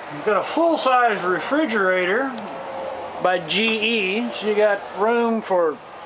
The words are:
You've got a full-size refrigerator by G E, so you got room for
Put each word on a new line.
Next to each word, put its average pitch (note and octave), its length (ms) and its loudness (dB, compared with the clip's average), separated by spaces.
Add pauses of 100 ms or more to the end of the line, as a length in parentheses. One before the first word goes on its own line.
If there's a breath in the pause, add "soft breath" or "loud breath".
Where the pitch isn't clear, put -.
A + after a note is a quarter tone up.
(140)
You've D3 120 -10
got G#3 120 2
a E3 60 0
full-size B3+ 800 2
refrigerator G#3 1120 0 (840)
by F3+ 160 4 (100)
G G#3+ 680 0
E, A#3+ 160 -4
so G3+ 140 -6
you G#3+ 80 0
got G#3 260 4 (180)
room A3+ 420 2
for E3+ 360 2 (280)